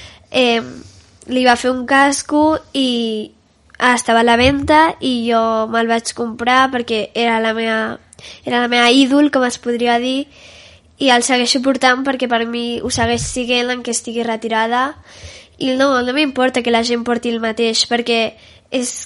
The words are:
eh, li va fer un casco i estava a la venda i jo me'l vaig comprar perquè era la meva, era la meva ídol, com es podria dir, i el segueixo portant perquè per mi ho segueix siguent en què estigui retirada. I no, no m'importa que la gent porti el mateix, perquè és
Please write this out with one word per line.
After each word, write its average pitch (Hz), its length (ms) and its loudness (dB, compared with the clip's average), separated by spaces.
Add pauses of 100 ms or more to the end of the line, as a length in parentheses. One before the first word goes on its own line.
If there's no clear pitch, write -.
(300)
eh, 240 300 2 (680)
li 254 160 0
va 247 100 6
fer 254 140 -2
un 254 160 -4
casco 285 720 2 (160)
i 233 560 -2 (480)
estava 233 420 2
a 233 60 4
la 233 140 4
venda 285 580 4
i 240 300 -4
jo 233 120 2 (280)
me'l 226 220 -2
vaig 233 260 -2
comprar 240 560 0
perquè 233 420 -4
era 233 300 0
la 226 100 0
meva, 220 440 -4 (440)
era 240 220 -2
la 240 80 -2
meva 240 180 4
ídol, 277 400 6
com 262 140 0
es 240 180 -4
podria 240 400 0
dir, 262 240 -4 (720)
i 269 140 2
el 240 100 4
segueixo 247 400 0
portant 254 440 2
perquè 262 220 -4
per 233 200 0
mi 233 320 -6
ho - 100 -6
segueix 233 320 -2
siguent 247 480 -2
en 247 140 -6
què 233 80 -4
estigui 233 320 -4
retirada. 233 720 -2 (600)
I 262 180 -2
no, 269 140 2 (120)
no 247 140 -4
m'importa 254 480 0
que 233 80 0
la 233 120 2
gent 240 200 -4
porti 233 280 -2
el 226 80 -4
mateix, 226 480 -2
perquè 233 460 -2 (380)
és 247 180 -4 (160)